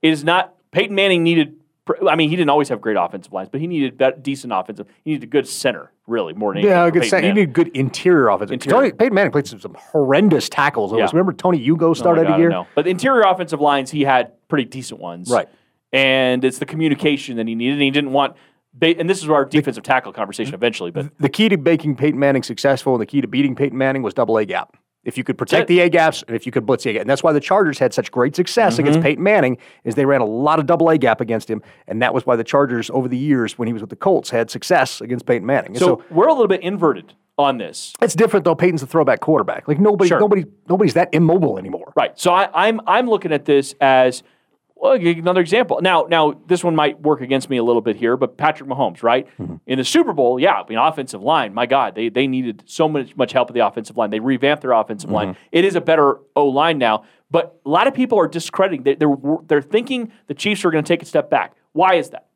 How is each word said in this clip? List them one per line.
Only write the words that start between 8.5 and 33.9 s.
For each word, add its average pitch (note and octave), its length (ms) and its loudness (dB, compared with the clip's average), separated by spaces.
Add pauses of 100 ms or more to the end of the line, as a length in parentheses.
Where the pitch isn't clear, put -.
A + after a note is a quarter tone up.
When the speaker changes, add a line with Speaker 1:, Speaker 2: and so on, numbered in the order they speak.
Speaker 1:
Interior. C#3 260 -2
Speaker 2:
Tony, A#3+ 100 2
Peyton B3 220 0
Manning F#3+ 180 2
played C#3+ 160 -2
some, A2+ 140 -16
some - 180 -16
horrendous D3 680 2
tackles. A#2+ 440 0
Speaker 1:
Yeah. A2 200 0
Speaker 2:
Remember F3+ 180 2
Tony F3+ 280 -2
Hugo D#3+ 260 0
Speaker 1:
Oh E3 40 4
my E3 40 2
Speaker 2:
started E3 340 2
Speaker 1:
God, - 60 2
Speaker 2:
the - 60 2
year? E3+ 100 4
Speaker 1:
I - 40 -2
know. F2+ 220 -6
But E3+ 100 0
the F3+ 60 0
interior A#3 300 2
offensive F3+ 400 0
lines, C#3 300 0
he D3+ 100 -2
had C3 320 2 (160)
pretty C#3+ 160 -2
decent B2 340 -14
ones. F2+ 320 -12
Speaker 2:
Right. A2+ 160 0 (460)
Speaker 1:
And C3 500 2
it's B2+ 140 0
the D3 80 -6
communication D3+ 720 -2
that A2+ 100 -4
he A2+ 80 -6
needed, A#2+ 180 -2
and C#3+ 100 0
he C3+ 80 2
didn't C#3 220 -2
want, C#3 220 0 (400)
they, E3 200 2
and E3 120 -4
this F3+ 140 -2
is D#3 80 -10
our D3 160 2
Speaker 2:
The C3+ 60 -16
Speaker 1:
defensive C3+ 320 -2
tackle B2+ 280 -2
conversation G#2+ 440 -8
eventually, A2 340 -4
but D3 300 -10
Speaker 2:
The C#3+ 100 0
key A3 200 2
to G3+ 80 2
making D3+ 400 0
Peyton D3 220 0
Manning C#3 220 2
successful C3 540 -2
and A#2 60 -2
the G#2 40 -4
key C#3+ 160 -6
to A#2+ 60 -6
beating C3 260 0
Peyton C#3 240 -4
Manning C3+ 240 -2
was G#2+ 140 -6
double A2+ 240 0
A G#2+ 60 0
gap. F#2 300 -8 (280)
If - 140 -10
you B2+ 80 -6
could A3+ 120 -4
protect - 300 0
Speaker 1:
That's - 20 -16
it. F3 60 6
Speaker 2:
the F3+ 60 6
A F3 80 4
gaps, D#3+ 360 0
and A#2 100 -8
if A2+ 120 -6
you B2 40 -10
could A#2 140 -2
blitz A#2+ 200 -2
the B2+ 60 -2
A - 20 -4
gap. G#2 80 -4
And G#2 80 -8
that's C3+ 120 0
why D#3+ 120 2
the D3 80 2
Chargers F#3 360 0
had B2+ 160 0
such - 160 -4
great B2 280 -2
success F3+ 420 0
against D3 200 2
Speaker 1:
Mm-hmm. E3 60 -2
Speaker 2:
Peyton D3 180 -2
Manning, F3 340 2 (260)
is A#2 120 -6
they C#3+ 100 2
ran C3+ 160 2
a A#2 40 0
lot C3+ 340 0
of D3 60 -2
double E3+ 240 2
A D#3+ 80 4
gap A#2+ 240 2
against A2+ 280 -4
him, G#2+ 120 -6 (260)
and G#2+ 140 -4
that B2+ 120 0
was B2+ 120 -2
why B2 120 2
the A2+ 60 -2
Chargers B2 460 -2
over C3 180 -2
the B2 100 -4
years, C3 420 -2
when A#2 80 -4
he A#2+ 60 -4
was G#2+ 100 -8
with G#2 80 -14